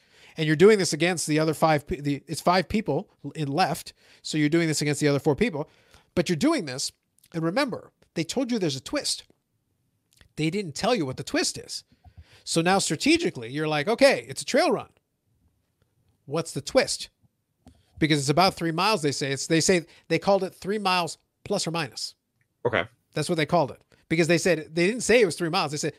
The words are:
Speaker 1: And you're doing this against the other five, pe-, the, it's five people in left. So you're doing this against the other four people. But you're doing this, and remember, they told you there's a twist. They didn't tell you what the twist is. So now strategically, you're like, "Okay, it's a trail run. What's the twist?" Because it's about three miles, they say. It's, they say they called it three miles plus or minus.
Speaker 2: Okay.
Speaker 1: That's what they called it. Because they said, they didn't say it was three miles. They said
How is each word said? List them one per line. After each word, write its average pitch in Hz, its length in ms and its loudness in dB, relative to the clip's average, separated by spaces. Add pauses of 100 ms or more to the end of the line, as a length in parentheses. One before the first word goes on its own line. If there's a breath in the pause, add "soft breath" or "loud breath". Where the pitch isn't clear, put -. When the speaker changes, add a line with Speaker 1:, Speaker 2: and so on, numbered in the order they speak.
(360 soft breath)
Speaker 1:
And 160 120 -2
you're 156 80 4
doing 202 240 8
this 175 140 0
against 170 340 0
the 151 120 2
other 156 140 2
five, 156 320 2
pe-, 147 160 -6
the, 143 260 -4
it's 160 140 -8
five 180 260 2
people 202 420 -2 (260)
in 151 140 -6
left. 156 440 -2 (300 soft breath)
So - 140 -6
you're 147 120 4
doing 165 180 2
this 151 140 -2
against 147 180 -2
the 151 80 2
other 143 120 2
four 147 160 2
people. 160 340 -4 (460 soft breath)
But 175 140 0
you're 180 60 0
doing 240 300 0
this, 127 260 -6 (420)
and 165 100 -6
remember, 208 480 -2 (240)
they 165 80 -2
told 233 280 -4
you 247 60 0
there's 165 180 0
a 131 60 -10
twist. - 420 -6 (1120)
They 160 140 -2
didn't 180 240 -6
tell 226 220 0
you 170 100 -2
what 131 120 -8
the 135 60 -10
twist - 360 -4
is. - 240 -14 (600 soft breath)
So - 180 -2
now 185 180 2
strategically, 180 720 0
you're 151 160 -4
like, 151 200 -2
"Okay, 226 400 4
it's 135 140 -10
a - 40 -8
trail 302 260 2
run. 143 180 -4 (1400)
What's 160 260 -6
the 139 100 -8
twist?" - 480 0 (880)
Because 151 200 2
it's 135 100 -4
about 170 260 4
three 165 160 -4
miles, 180 300 0
they 147 100 0
say. 135 220 -4
It's, - 140 -8
they 165 120 2
say 170 260 2 (220 soft breath)
they 165 120 0
called 196 240 2
it 180 120 -8
three 208 240 -6
miles 185 380 0 (260)
plus 196 240 -4
or 165 40 -6
minus. 156 440 -6 (500)
Speaker 2:
Okay. 110 200 0 (280)
Speaker 1:
That's 151 160 -4
what 175 60 0
they 151 100 0
called 147 260 2
it. - 100 -18 (260 soft breath)
Because 160 220 2
they 170 80 6
said, 160 360 0
they 170 140 2
didn't 226 160 -2
say 233 180 6
it 214 40 6
was 170 100 0
three 170 140 -4
miles. 165 220 0
They 151 60 -6
said 147 220 -4